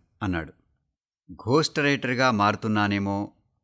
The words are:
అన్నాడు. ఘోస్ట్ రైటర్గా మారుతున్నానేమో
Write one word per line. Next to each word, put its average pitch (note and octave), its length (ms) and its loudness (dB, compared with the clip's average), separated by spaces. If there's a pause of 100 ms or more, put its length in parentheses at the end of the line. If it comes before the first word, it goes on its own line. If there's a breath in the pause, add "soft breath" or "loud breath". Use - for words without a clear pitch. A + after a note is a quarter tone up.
(240)
అన్నాడు. F2 300 -4 (800)
ఘోస్ట్ D3+ 480 0
రైటర్గా C3 520 0
మారుతున్నానేమో G#2 1000 0 (320)